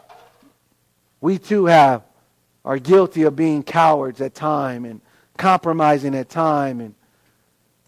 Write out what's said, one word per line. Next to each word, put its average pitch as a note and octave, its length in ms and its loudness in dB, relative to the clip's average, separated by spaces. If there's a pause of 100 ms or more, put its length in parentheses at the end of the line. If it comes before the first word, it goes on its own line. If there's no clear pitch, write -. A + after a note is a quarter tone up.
(1200)
We F3+ 160 -2
too G3 300 -2
have, C#3 340 6 (640)
are C3+ 140 -4
guilty E3+ 440 2
of D3 120 0
being D#3 260 -2
cowards D3 580 0
at C3+ 140 -8
time C#3 520 -6
and A2+ 160 -16 (360)
compromising D#3 800 0
at C3 140 -8
time. C#3+ 520 -4
And G#2+ 140 -16 (920)